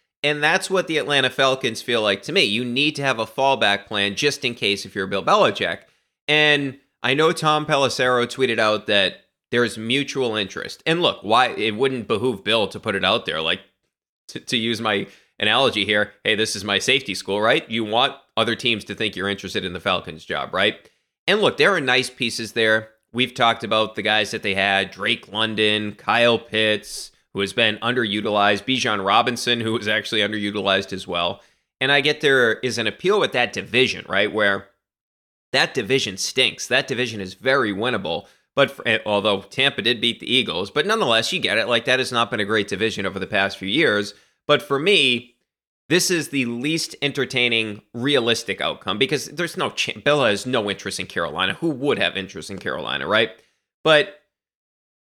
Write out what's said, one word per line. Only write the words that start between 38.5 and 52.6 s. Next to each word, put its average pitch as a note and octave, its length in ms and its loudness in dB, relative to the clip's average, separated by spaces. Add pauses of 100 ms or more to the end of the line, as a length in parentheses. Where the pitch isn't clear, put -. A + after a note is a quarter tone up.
But C#3 160 2
for, - 160 -14
eh, A2 200 2
although G2+ 360 2
Tampa C3+ 400 -2
did - 180 0
beat A2+ 200 -2
the - 120 -4
Eagles, G2 380 0
but D3+ 160 -2
nonetheless, G3+ 460 2
you - 80 -4
get G#2+ 180 0
it. G#2+ 100 0
Like, A#2+ 180 2
that C3 120 4
has B2 140 -2
not A#2 180 0
been A2+ 100 -2
a G#2 40 -2
great G#2 240 0
division G2+ 380 -2
over F#2 120 -6
the F#2 80 -4
past G2 300 0
few F#2+ 120 -8
years. G#2+ 460 2 (320)
But C#3+ 160 4
for C#3 160 -2
me, C#3+ 580 2 (520)
this F3 220 2
is E3 200 -2
the C3+ 160 -2
least C3+ 540 -4
entertaining, A#2+ 800 -2 (100)
realistic A#2 680 0
outcome F#2 380 -4
because C3 280 0
there's E3 300 -8
no C#3+ 140 -4
ch-, - 320 -6
Bill C#3+ 220 2
has G#2 220 0
no A#2 240 0
interest F#2+ 280 -6
in F2+ 80 -8
Carolina. F2 480 -2
Who E3 160 -2
would C3 280 0
have - 180 0
interest F#2+ 340 -8
in G2 80 -10
Carolina, C#2 480 -6